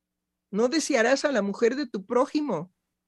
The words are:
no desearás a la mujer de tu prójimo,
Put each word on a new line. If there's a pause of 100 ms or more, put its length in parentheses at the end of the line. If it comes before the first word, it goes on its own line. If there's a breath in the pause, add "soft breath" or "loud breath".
(520)
no
desearás
a
la
mujer
de
tu
prójimo, (340)